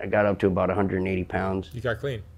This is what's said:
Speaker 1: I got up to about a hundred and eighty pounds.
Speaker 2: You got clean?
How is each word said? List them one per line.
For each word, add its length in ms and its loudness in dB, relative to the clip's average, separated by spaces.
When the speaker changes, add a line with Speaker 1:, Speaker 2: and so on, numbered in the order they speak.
Speaker 1:
I 60 -6
got 180 4
up 140 2
to 80 4
about 240 2
a 20 2
hundred 240 2
and 100 0
eighty 160 0
pounds. 500 -2
Speaker 2:
You 80 -8
got 180 -2
clean? 240 -6